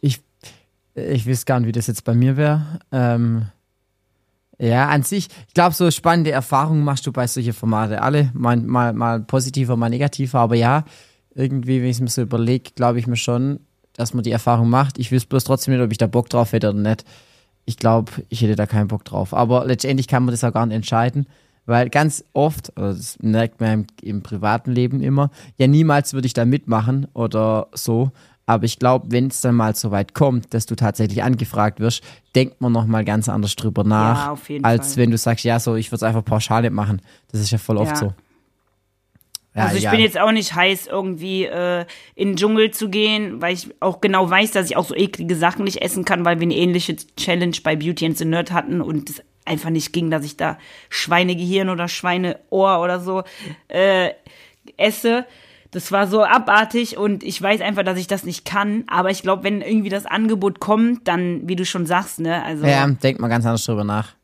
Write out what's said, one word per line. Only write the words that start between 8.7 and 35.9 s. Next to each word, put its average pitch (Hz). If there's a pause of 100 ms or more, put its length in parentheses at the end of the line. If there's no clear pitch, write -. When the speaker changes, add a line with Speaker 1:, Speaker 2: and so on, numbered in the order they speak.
Speaker 1:
mal 117
positiver, 127
mal 117
negativer, 135
aber 117
ja, 127 (500)
irgendwie, 131
wenn 123
ich's 117
mir 123
so 127
überleg, 117
glaub 120
ich 117
mir 120
schon, 127 (340)
dass 117
man 120
die 117
Erfahrung 117
macht. 131
Ich 120
wüsste 127
bloß 135
trotzdem 135
nicht, 123
ob 110
ich 110
da 113
Bock 120
drauf 117
hätte 107
oder 104
nicht. 107 (640)
Ich 117
glaub, 113 (180)
ich 113
hätte 107
da 104
keinen 104
Bock 107
drauf. 98
Aber 123
letztendlich 131
kann 127
man 123
das 120
auch 117
gar 113
nicht 110
entscheiden, 120 (400)
weil 120
ganz 147
oft, 147
also 98
das -
merkt 113
man 110
im, 107 (160)
im 101
privaten 107
Leben 123
immer, 139 (280)
ja, 131
niemals 143
würde 131
ich 120
da 117
mitmachen 127
oder 110
so. 120 (360)
Aber 113
ich 117
glaub, 127
wenn's 123
dann 120
mal 110
so 110
weit 101
kommt, 127
dass 113
du 113
tatsächlich 107
angefragt 107
wirst, 113 (320)
denkt 131
man 123
noch 117
mal 110
ganz 104
anders 101
drüber 107
nach, 107
Speaker 2:
Ja, 143
auf 143
jeden 143
Speaker 1:
als 117
Speaker 2:
Fall. -
Speaker 1:
wenn 120
du 113
sagst, 117
„Ja, 117
so, 113
ich 113